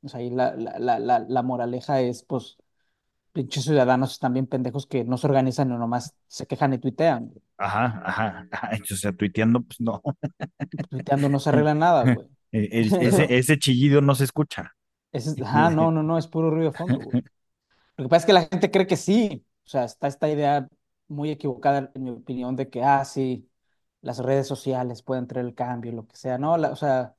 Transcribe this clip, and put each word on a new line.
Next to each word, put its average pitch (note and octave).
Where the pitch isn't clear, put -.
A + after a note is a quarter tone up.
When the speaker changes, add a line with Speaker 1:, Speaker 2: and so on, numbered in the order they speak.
Speaker 1:
O C#3+
sea, B2+
y A#2+
la, B2
la, A2+
la, A#2
la, A#2+
la B2
moraleja B2
es, B2
pues, -
pinches C3+
ciudadanos B2+
están B2+
bien C3
pendejos B2+
que B2
no B2
se -
organizan C3
o A#2+
nomás A#2+
se -
quejan C3+
y A#2+
tuitean, B2
güey. -
Speaker 2:
Ajá, G#2
ajá, G2
ajá. -
O G2
sea, G2+
tuiteando, A2
pues, -
no. A2+
Speaker 1:
Tuiteando C#3
no C#3
se D3+
arregla D3+
nada, D#3
güey. A#2+
Speaker 2:
<laughs> -
El, G#2+
el, A2+
ese, D#3
Speaker 1:
<laughs> B2
Speaker 2:
ese C#3+
chillido C#3
no C#3
se C3
escucha. -
Speaker 1:
Ese C#3
es, C#3+
ajá, D3+
no, D#3+
no, D#3+
no, D#3+
es D#3
puro D#3+
ruido D#3+
de -
fondo, E3
güey. -
Speaker 2:
<laughs> -
Speaker 1:
Lo C#3
que B2+
pasa E3
es -
que G#3+
la F3+
gente F3+
cree F#3+
que F#3
sí. G3+
O -
sea, D3+
está -
esta C#3+
idea C#3+
muy D3
equivocada, C#3
en C3
mi B2+
opinión, B2
de C3+
que, -
ah, C#3
sí, C3
las A#2+
redes C3+
sociales B2+
pueden B2+
traer B2
el A#2+
cambio, A#2+
lo A2+
que -
sea. B2+
No, D#3
la, D#3
o -
sea C3